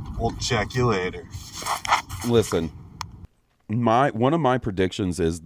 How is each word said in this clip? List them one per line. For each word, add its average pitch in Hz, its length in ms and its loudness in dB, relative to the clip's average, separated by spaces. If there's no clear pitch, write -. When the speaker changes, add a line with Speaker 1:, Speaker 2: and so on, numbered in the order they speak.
Speaker 1:
We'll 113 200 0
check 107 380 -2
you 123 120 2
later. 90 400 -2
Speaker 2:
Listen, 101 440 4
my, 120 440 4
one 123 220 2
of 170 60 2
my 127 180 4
predictions 92 640 0
is 82 260 2